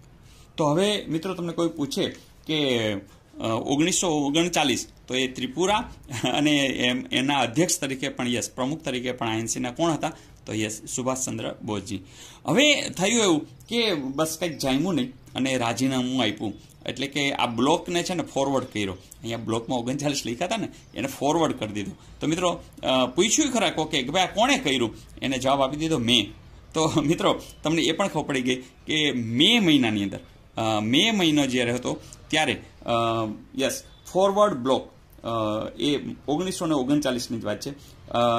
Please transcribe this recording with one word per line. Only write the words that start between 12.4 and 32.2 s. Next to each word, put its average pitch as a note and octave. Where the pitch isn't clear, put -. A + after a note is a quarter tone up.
હવે C#4
થયું G#3
એવું F3
કે A3+
બસ C#3+
કંઈક D#3+
જામ્યું C#3+
નહીં B2
અને C3
રાજીનામું B2+
આપ્યું. G#2
એટલે C3
કે C#3
આ -
બ્લોકને D#3+
છે F3
ને D#3
ફોરવર્ડ C3+
કર્યો. G2
અહીંયા A2+
બ્લોકમાં A2+
ઓગણચાલીસ C#3
લખ્યા B2
હતા A3
ને, F3
એને B2+
ફોરવર્ડ D3+
કરી G#2
દીધું. G2
તો C#3
મિત્રો, E3+
અ, C3
પૂછ્યું G#3+
ખરા G3+
કોકે D3+
કે B2
ભાઈ F3+
આ -
કોણે B3
કર્યું? B2+
એને C3
જવાબ C3+
આપી C3+
દીધો, D#3+
"મેં." A#2+
તો D#3
મિત્રો E3+
તમને D#3+
એ B2
પણ G3
ખબર D3+
પડી C#3+
ગઈ B2+
કે C#3+
મે B2
મહિનાની B2
અંદર, G2
અ, A2
મે C#3+
મહિનો D#3
જ્યારે B2
હતો B2+